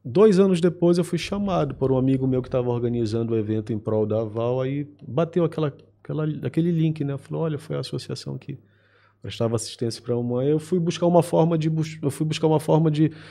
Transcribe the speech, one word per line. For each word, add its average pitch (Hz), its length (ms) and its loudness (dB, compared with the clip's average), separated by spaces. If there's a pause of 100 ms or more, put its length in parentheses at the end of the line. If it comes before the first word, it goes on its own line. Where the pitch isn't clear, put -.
dois 180 360 6
anos 185 200 4
depois, 175 380 4
eu 175 60 2
fui 170 140 -4
chamado 175 560 -2
por 131 180 0
um 131 40 2
amigo 131 300 2
meu 127 160 0
que - 80 -10
tava 123 200 0
organizando 117 640 0
o 113 60 2
evento 110 340 -2
em 107 60 -2
prol 107 280 0
da 107 160 0
aval, 117 380 -2
aí 139 280 -4 (180)
bateu 165 380 0
aquela, 156 280 -2 (300)
aquela, 147 220 -4 (200)
aquele 165 280 0
link, 156 320 0
né? 139 120 -4
Falou, 156 280 -6
olha, 151 140 -4
foi 143 180 -8
a 143 40 -4
associação 135 560 -8
que - 220 -12 (640)
prestava 113 340 -2
assistência - 460 -6
pra 123 140 -2
mamãe. 123 320 -2
Eu 156 100 2
fui 180 220 -2
buscar 175 260 0
uma 170 160 6
forma 165 340 2
de 160 140 0
bus-, 160 320 -4
eu 139 80 0
fui 156 160 -4
buscar 156 220 -2
uma 156 120 4
forma 160 300 2
de 151 220 2 (180)